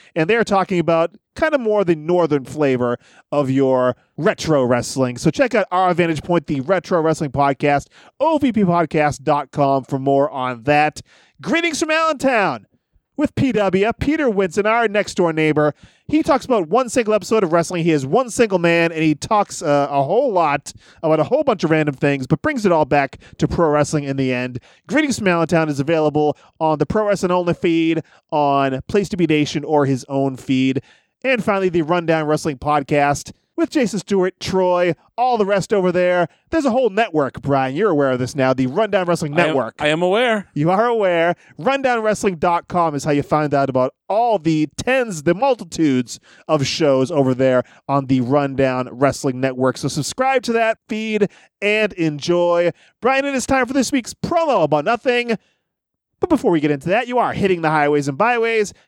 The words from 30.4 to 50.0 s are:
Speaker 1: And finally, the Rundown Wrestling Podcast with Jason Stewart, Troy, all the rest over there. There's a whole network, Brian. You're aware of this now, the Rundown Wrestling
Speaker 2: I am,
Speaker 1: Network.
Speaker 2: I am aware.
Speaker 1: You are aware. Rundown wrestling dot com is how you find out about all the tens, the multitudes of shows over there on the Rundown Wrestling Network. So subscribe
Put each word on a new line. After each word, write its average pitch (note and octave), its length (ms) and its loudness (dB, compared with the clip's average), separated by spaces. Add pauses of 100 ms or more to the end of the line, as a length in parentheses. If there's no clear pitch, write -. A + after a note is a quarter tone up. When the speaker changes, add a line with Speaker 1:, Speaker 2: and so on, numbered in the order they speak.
Speaker 1:
And B3 200 0
finally, G3 260 0
the E3 120 0
Rundown D#3+ 460 0
Wrestling D3+ 320 -2
Podcast C#3+ 720 0 (260)
with E4 120 0
Jason A3+ 300 -2
Stewart, F#3+ 400 -2
Troy, F3+ 540 0 (240)
all B3 200 0
the G#3 80 0
rest G3 260 -2
over F#3 180 2
there. F3+ 380 2 (220)
There's D#4+ 160 0
a B3+ 60 2
whole B3 180 2
network, E3 520 -2
Brian. C3+ 320 0
You're G3 160 0
aware C#3+ 220 2
of B2+ 80 0
this B2+ 160 -6
now, C3 180 2
the B2+ 140 0
Rundown F#3+ 400 0
Wrestling D#3+ 320 -2
Speaker 2:
I F3 40 4
am, E3 40 2
Speaker 1:
Network. C3 320 -2
Speaker 2:
I D3+ 80 0
am D#3 140 2
aware. G#3+ 520 0
Speaker 1:
You D3 180 0
are G#3 140 2
aware. F3+ 500 2 (220)
Rundown B3 440 0
wrestling G#3 340 0
dot E3+ 320 0
com E3 280 0
is C#3 100 -6
how D#3 60 0
you C#3+ 120 0
find D3+ 300 0
out C#3 160 0
about B2+ 260 0 (140)
all G#3+ 300 0
the D#3 360 0
tens, A#3 480 -2
the E3+ 100 2
multitudes E3 840 -2 (300)
of C#3+ 180 2
shows C3+ 420 2
over C3+ 240 2
there B2+ 300 2 (240)
on C#3 200 -2
the C3 120 2
Rundown C3 720 0
Wrestling B2+ 480 -2
Network. B2+ 380 -2
So D3 100 -6
subscribe B3+ 560 -2